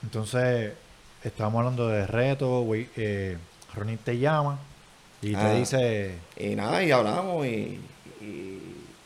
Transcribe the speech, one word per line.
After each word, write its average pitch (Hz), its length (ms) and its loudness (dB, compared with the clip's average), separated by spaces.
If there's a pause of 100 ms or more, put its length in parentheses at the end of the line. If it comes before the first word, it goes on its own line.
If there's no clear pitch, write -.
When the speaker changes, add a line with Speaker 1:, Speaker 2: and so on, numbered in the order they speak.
Speaker 1:
Entonces, 117 680 0 (520)
estábamos 113 360 0
hablando 120 300 2
de 104 180 2
retos, 127 580 2
güey, 110 300 0
eh, 98 420 -2 (380)
Ronin 107 220 -4
te 120 200 -2
llama 143 400 2 (640)
y 104 120 -2
te 98 40 0
Speaker 2:
Ah. 107 160 4
Speaker 1:
dice 117 640 2 (220)
Speaker 2:
Y 104 180 -2
nada, 107 280 0
y 165 80 4
hablamos 151 540 2
y, 110 340 -4 (420)
y 95 400 -12 (440)